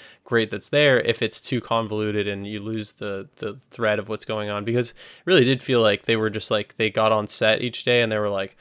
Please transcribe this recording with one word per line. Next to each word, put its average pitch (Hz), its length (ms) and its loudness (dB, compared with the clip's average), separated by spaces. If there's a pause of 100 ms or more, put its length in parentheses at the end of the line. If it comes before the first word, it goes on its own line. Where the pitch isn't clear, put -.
(220)
great 113 280 0
that's 101 180 -8
there 143 320 4
if 113 220 0
it's - 180 -4
too 120 220 -4
convoluted 107 680 -2
and 101 180 -6
you 104 140 -10
lose 107 320 -8
the, 101 440 -10
the 113 220 -10 (120)
thread 107 280 0
of 104 120 -6
what's 107 160 -8
going 107 240 -4
on. 104 120 -4
Because 117 280 0
it - 60 -18 (280)
really 170 200 6
did 131 180 0
feel 120 180 2
like 104 240 2
they 117 100 2
were 110 140 0
just, 104 220 -4
like, 104 260 -2
they 110 140 0
got 110 200 2
on 107 160 0
set - 360 0
each 123 200 -6
day 120 200 2
and 110 100 0
they 107 60 0
were 104 100 -2
like, 98 320 -4